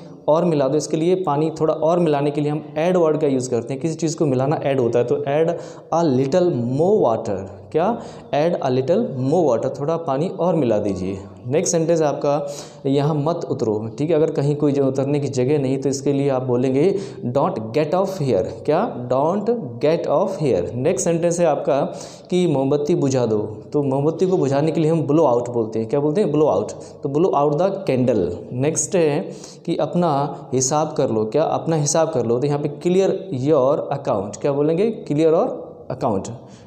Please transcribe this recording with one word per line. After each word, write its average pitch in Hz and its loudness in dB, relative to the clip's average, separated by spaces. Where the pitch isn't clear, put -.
और 156 4
मिला 147 2
दो। 147 0
इसके 147 -2
लिए 165 2
पानी 156 0
थोड़ा 156 2
और 160 2
मिलाने 147 2
के 147 -2
लिए 147 0
हम 151 -6
add 175 0
word 156 2
का 156 2
यूज़ 127 0
करते 117 -2
हैं। 135 -10
किसी 160 -2
चीज़ 156 -2
को 170 2
मिलाना 131 0
ऐड 139 0
होता 117 2
है 120 4
तो 139 0
add 151 0
a 160 2
little 165 2
more 190 4
water। 98 -4
क्या? 190 0
Add 156 2
a 135 -2
little 131 0
more 160 4
water, 127 -2
थोड़ा 156 -2
पानी 160 -2
और 175 -2
मिला 120 2
दीजिए। 98 -4
Next 147 0
sentence 165 2
आपका, 147 0
यहाँ 143 2
मत 156 0
उतरो, 110 -2
ठीक - 0
है। 165 4
अगर 156 2
कहीं 143 0
कोई 147 2
जो 135 2
उतरने 135 0
की 139 -2
जगह 131 2
नहीं 135 0
तो 139 -2
इसके 135 -2
लिए 139 2
आप 131 0
बोलेंगे, 131 2
"Don't 139 0
get 120 -2
off 185 0
here।" 117 0
क्या? 156 -2
"Don't 160 0
get 165 2
off 180 2
here।" 104 0
Next 147 0
sentence 170 0
है 170 4
आपका 143 0
कि 180 2
मोमबत्ती 147 2
बुझा 135 2
दो। 110 0
तो 147 2
मोमबत्ती 143 0
को 185 2
बुझाने 143 2
के 170 0
लिए 156 2
हम 160 2
blow 143 4
out 120 0
बोलते 110 -2
हैं। 113 -2
क्या 143 0
बोलते 151 2
हैं? 170 2
Blow 147 4
out। 104 0
तो 147 -4
blow 151 2
out 147 2
the 170 2
candle। 127 0
Next 147 -2
है 151 2
कि 165 -2
अपना 147 0
हिसाब 151 0
कर 135 0
लो। 107 0
क्या? 143 0
अपना 160 0
हिसाब 151 0
कर 120 -2
लो। 117 2
तो 139 0
यहाँ 143 0
पे 147 -2
clear 180 0
your 143 2
account। 113 -2
क्या 143 -2
बोलेंगे? 165 0
Clear 156 4
your 190 2
account। 107 -2